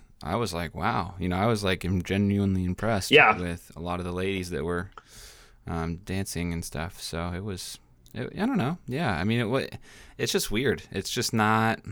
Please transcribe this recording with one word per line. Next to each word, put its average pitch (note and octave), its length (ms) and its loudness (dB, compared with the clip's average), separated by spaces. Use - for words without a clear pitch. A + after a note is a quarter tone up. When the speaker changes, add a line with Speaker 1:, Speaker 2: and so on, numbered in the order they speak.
Speaker 1:
I F2 140 -2
was G#2 180 -2
like, E2 220 -4
"Wow." F2+ 420 -2
You F2+ 100 0
know, F2 80 2
I G2+ 100 4
was, G#2+ 180 2
like, F#2 200 2
im-, F2+ 180 2
genuinely G2 600 4
impressed F#2+ 460 0
Speaker 2:
Yeah. C3 260 6
Speaker 1:
with F2 380 -6
a D#2+ 60 -12
lot F2 180 -4
of F2+ 80 -4
the F2 60 -4
ladies F#2 380 -2
that D#2 140 -2
were, F2 260 -2
um, E2+ 380 -2
dancing F2 480 -2
and E2 120 -4
stuff. - 360 -8
So F2 340 -4
it F2+ 80 -6
was, G2 360 -8
it, B2 260 -6
I G#3+ 60 2
don't C4 120 0
know. D3 280 0
Yeah, B2+ 320 -2
I F2 60 0
mean, A2+ 160 2
it A2 80 0
wa-, A#2+ 180 0
it's - 140 0
just - 200 2
weird. A2 300 2
It's - 180 -4
just - 220 0
not, A2 480 4